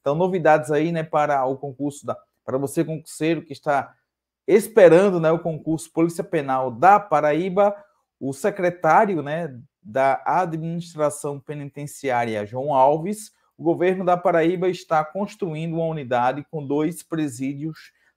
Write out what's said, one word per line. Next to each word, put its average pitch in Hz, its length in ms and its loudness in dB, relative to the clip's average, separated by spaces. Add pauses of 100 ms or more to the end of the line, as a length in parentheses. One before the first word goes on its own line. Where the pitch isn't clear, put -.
Então, 143 140 -2
novidades 160 560 2
aí, 156 220 0
né, 160 100 -4
para 147 440 0
o 131 100 -4
concurso 139 500 -10
da, 113 100 -6 (280)
para 127 140 -4
você, 143 260 -2
concurseiro, 156 580 -6
que - 100 -18
está 139 400 -4 (540)
esperando, 190 720 6
né, 160 140 2
o 170 80 0
concurso 160 520 -6
Polícia 170 300 -2
Penal 135 480 -2
da 180 300 6
Paraíba, 180 760 2 (500)
o 135 80 -4
secretário, 180 880 2
né, 151 320 -6 (300)
da 135 420 0
Administração 160 1160 -4
Penitenciária, 135 1040 -6
João 131 260 -6
Alves, 160 600 0 (260)
o 143 60 -14
governo 175 400 2
da 175 120 4
Paraíba 175 520 2
está 165 360 -2
construindo 165 720 -6
uma 165 120 -2
unidade 135 640 -2
com 151 160 -10
dois 151 380 -2
presídios 143 880 -8 (260)